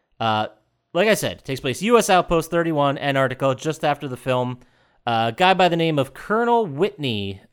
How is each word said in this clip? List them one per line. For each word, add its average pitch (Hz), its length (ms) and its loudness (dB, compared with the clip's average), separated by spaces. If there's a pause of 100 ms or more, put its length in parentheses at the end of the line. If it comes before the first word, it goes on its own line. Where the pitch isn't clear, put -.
(200)
uh, 110 260 0 (460)
like 196 160 2
I 208 60 4
said, 107 240 -4
it - 60 -20
takes 135 140 -6
place 135 240 -6
U 233 160 4
S - 100 2
Outpost 170 440 2
thirty-one, 156 460 0
Antarctica, 135 580 0
just 151 280 -6
after 147 220 -2
the 123 100 -8
film. 127 440 -2 (440)
Uh, 117 280 0
a 117 40 -16
guy 185 160 4
by 180 160 4
the 165 80 -2
name 165 220 0
of 180 160 -2
Colonel 233 520 0
Whitney, 135 760 -4 (120)